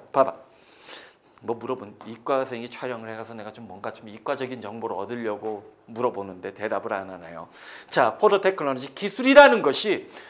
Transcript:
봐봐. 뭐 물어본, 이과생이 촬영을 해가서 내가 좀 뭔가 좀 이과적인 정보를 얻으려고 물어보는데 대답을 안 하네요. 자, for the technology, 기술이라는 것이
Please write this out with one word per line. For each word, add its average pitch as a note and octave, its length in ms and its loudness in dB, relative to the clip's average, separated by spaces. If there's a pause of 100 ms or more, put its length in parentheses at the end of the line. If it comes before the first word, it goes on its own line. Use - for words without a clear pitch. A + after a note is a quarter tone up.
(120)
봐봐. - 240 2 (1080)
뭐 A2+ 160 -6
물어본, A2+ 480 -8
이과생이 A#2+ 640 -4
촬영을 A#2 420 -10
해가서 A2 220 -12
내가 A2 180 -12
좀 A#2 160 -18
뭔가 G2+ 240 -10
좀 - 160 -18
이과적인 B2+ 540 -6
정보를 G#2+ 340 -6
얻으려고 G#2 760 -6 (180)
물어보는데 G2 640 -4
대답을 G#2+ 400 -4
안 F#2+ 160 -6
하네요. E2+ 400 -14 (400)
자, B2 260 4
for G3+ 240 4
the - 20 0
technology, C#3+ 540 -2
기술이라는 B3+ 640 8
것이 D#3 480 2 (200)